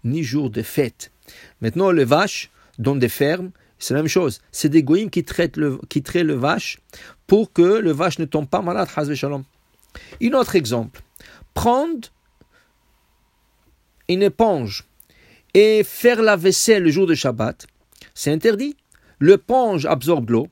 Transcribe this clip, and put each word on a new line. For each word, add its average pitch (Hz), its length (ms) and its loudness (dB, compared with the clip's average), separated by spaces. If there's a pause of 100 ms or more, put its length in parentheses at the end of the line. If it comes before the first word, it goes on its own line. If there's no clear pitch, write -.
ni 143 180 -4
jour 135 280 -4
de 110 140 -6
fête. - 480 -6 (500)
Maintenant, 175 300 0
les 151 140 4
vaches 156 460 0 (260)
dans 135 180 -2
des 123 140 0
fermes, 180 420 -4 (280)
c'est - 140 -6
la 151 80 0
même 156 80 -2
chose. 165 320 -2 (100)
C'est - 180 -2
des 156 140 4
goïms 175 260 0
qui 170 140 -4
traitent - 340 -4
le, 143 300 -4
qui 139 140 -4
traitent 175 240 -2
le 151 100 -2
vache 147 440 -4 (460)
pour 208 280 2
que 185 260 4
le 180 120 0
vache 151 280 -2
ne 160 60 -4
tombe 147 240 -6
pas 180 120 -2
malade, 180 320 -4
Chas 151 120 -4
v'Shalom. 143 380 -6 (800)
Un 240 100 0
autre 247 220 0
exemple. 120 480 -2 (500)
Prendre 262 560 -2 (2000)
une 185 140 0
éponge 170 640 0 (680)
et 214 300 6
faire 233 400 2
la 214 120 4
vaisselle 190 460 2
le 165 80 4
jour 180 160 2
de 165 80 0
Shabbat, 123 540 -4 (480)
c'est - 160 -4
interdit. 226 440 0 (440)
L'éponge 196 680 4
absorbe 143 460 0
l'eau. 120 200 2